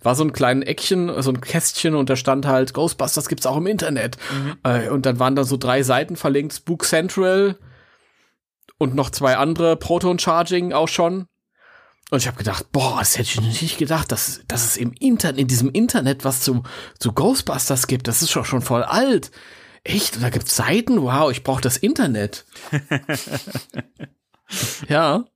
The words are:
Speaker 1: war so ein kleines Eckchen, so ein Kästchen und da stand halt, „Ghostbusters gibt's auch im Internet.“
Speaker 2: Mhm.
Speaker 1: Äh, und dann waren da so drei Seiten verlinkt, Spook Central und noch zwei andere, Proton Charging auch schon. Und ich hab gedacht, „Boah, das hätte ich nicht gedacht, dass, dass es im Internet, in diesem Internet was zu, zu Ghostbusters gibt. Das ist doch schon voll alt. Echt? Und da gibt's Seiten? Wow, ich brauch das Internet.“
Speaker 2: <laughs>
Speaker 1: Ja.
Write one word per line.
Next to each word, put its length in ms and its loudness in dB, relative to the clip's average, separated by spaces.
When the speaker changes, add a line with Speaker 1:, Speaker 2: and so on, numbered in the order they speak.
Speaker 1:
war 100 4
so 100 2
ein 100 0
kleines 340 2
Eckchen, 440 0
so 80 2
ein 100 -2
Kästchen 540 0
und 160 2
da 40 4
stand 300 0
halt, 300 2
„Ghostbusters 520 -2
gibt's 200 -2
auch 100 0
im 80 0
Internet.“ 520 -2
Speaker 2:
Mhm. 300 -4
Speaker 1:
Äh, 280 0
und 180 0
dann 100 0
waren 180 2
da 80 2
so 140 0
drei 240 2
Seiten 340 0
verlinkt, 380 0
Spook 320 -4
Central 720 2
und 160 0
noch 160 0
zwei 260 2
andere, 420 2
Proton 420 0
Charging 540 0
auch 140 2
schon. 380 0
Und 80 2
ich 80 -2
hab 100 -8
gedacht, 340 -6
„Boah, 280 0
das 180 0
hätte 240 -2
ich 220 0
nicht 160 -4
gedacht, 320 0
dass, 360 -4
dass 160 -2
es 140 0
im 220 -2
Internet, 400 2
in 80 4
diesem 240 2
Internet 520 2
was 180 0
zu, 200 2
zu 140 -2
Ghostbusters 720 0
gibt. 200 0
Das 140 0
ist 140 0
doch 100 -2
schon 160 0
voll 220 0
alt. 480 0
Echt? 340 -2
Und 40 -2
da 80 2
gibt's 260 -2
Seiten? 460 2
Wow, 300 2
ich 120 -6
brauch 180 0
das 160 0
Internet.“ 680 0
Speaker 2:
<laughs> 160 -2
Speaker 1:
Ja. 340 2